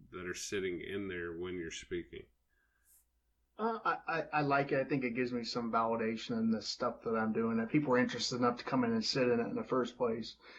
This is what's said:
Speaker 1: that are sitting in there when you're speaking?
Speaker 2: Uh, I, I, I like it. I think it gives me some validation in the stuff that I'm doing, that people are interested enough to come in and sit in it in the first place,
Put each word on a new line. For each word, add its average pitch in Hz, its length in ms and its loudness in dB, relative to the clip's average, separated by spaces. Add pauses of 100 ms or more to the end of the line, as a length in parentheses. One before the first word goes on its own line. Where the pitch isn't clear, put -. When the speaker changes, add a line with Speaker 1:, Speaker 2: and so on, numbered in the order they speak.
(120)
Speaker 1:
that 90 140 -8
are 90 80 -4
sitting 92 460 -4
in 98 280 -6
there 87 300 -6
when 90 180 -6
you're 82 140 -6
speaking? - 520 -8 (1400)
Speaker 2:
Uh, 226 260 -2
I, 165 120 2 (120)
I, 165 140 0 (100)
I 151 80 2
like 143 320 2
it. 139 80 4
I 135 40 2
think 135 200 0
it 123 100 0
gives 123 180 0
me 120 120 -2
some 117 260 -2
validation 113 680 0
in 113 120 4
the 110 120 2
stuff - 420 -4
that 117 120 0
I'm 110 180 2
doing, 113 240 2
that 113 120 0
people 147 220 4
are 123 60 6
interested 123 380 0
enough 120 220 4
to - 60 -12
come 131 200 2
in 117 80 2
and 113 120 2
sit 131 240 2
in 120 120 6
it 113 80 0
in 123 60 -6
the 117 100 -2
first 123 340 0
place, 117 380 -2 (220)